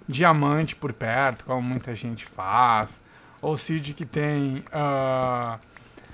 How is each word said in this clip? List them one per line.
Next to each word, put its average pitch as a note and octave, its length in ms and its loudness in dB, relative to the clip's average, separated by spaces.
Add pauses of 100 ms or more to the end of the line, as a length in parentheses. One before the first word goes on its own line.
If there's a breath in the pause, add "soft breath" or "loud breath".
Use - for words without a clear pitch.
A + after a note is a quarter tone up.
diamante D3+ 680 4
por C3+ 200 -6
perto, B2 500 0
como B2+ 160 -2
muita B2 340 -4
gente A2+ 300 -8
faz. A2 760 2 (400 soft breath)
Ou D3+ 140 0
seed D3+ 360 -4
que D3+ 140 -10
tem, C#3+ 680 -2
ah, C3 840 0 (560 soft breath)